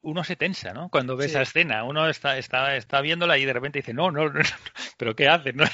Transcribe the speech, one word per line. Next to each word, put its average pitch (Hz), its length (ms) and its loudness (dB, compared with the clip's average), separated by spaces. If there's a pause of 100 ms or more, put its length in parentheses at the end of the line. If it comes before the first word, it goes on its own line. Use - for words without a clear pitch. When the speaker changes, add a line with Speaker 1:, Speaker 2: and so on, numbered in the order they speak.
Speaker 1:
uno 160 200 -4
se 175 120 -6
tensa, 156 380 -4
¿no? 160 160 -10
Cuando 131 260 0
ves 139 120 -2
Speaker 2:
Sí. 160 60 -2
Speaker 1:
esa 139 100 2
escena, 127 400 0
uno 156 260 0
está, 139 300 -2
está, 131 360 -2
está 131 260 0
viéndola 165 360 2
y 135 80 2
de 135 80 0
repente 139 260 -4
dice, 120 140 -8
"No, 160 160 2
no, 151 200 0
no, 143 120 -4
<laughs> - 560 -6
¿pero 113 180 -2
qué 143 120 4
haces? 147 260 4
No, 139 100 4 (100)